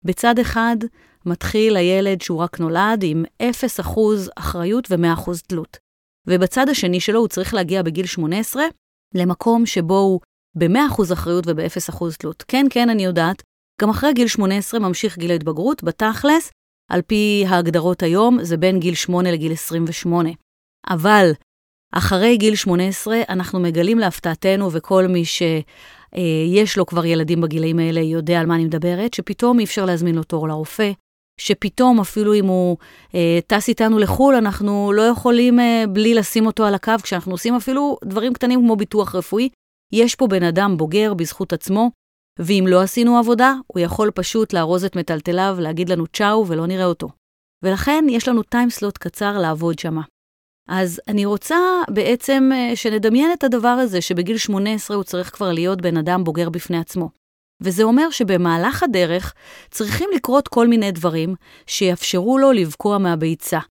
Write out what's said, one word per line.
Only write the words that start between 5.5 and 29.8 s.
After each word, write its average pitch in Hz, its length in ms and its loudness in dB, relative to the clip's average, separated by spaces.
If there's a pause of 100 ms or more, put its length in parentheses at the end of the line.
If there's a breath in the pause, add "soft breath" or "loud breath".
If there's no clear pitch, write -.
ובצד 185 420 2
השני 180 320 0
שלו 220 200 0
הוא 220 80 0
צריך 190 260 -6
להגיע 185 280 -2
בגיל 170 240 -4
שמונה 170 320 -4
עשרה 262 260 -4 (500)
למקום 220 520 2
שבו 180 320 0
הוא 190 220 2 (360)
במאה 180 300 2
אחוז 202 260 0
אחריות 170 340 -2
ובאפס 165 440 -4
אחוז 160 260 -8
תלות. - 320 -12
כן, 277 220 2
כן, 240 200 2
אני 208 140 0
יודעת, 175 380 -2 (400)
גם 208 80 2
אחרי 277 220 0
גיל 240 160 2
שמונה 196 280 0
עשרה 202 240 -4
ממשיך 185 380 -2
גיל 170 120 -4
ההתבגרות, 170 540 -2
בתכלס, 220 680 0 (400)
על 175 120 0
פי 208 460 2
ההגדרות 175 540 0
היום, 214 400 4
זה 170 140 -2
בין 185 240 2
גיל 170 140 -2
שמונה 180 380 0
לגיל 160 200 -2
עשרים 165 340 -4
ושמונה. 170 440 -2 (600)
אבל 185 420 4 (600)
אחרי 196 440 2
גיל 214 180 2
שמונה 185 340 0
עשרה 214 400 -2
אנחנו 185 320 -4
מגלים 175 380 0
להפתעתנו, 190 720 -2
וכל 185 340 2
מי 180 180 0
ש-, - 180 -4 (760 loud breath)
אה, 185 40 -6 (260)
יש 202 320 2
לו 180 80 2
כבר 170 180 -2
ילדים 165 360 0
בגילאים 160 380 0
האלה 165 220 0
יודע 165 400 0
על 165 60 0
מה 170 80 2
אני 165 100 2
מדברת, 175 500 -2
שפתאום 240 440 0
אי 220 60 2
אפשר 196 200 -4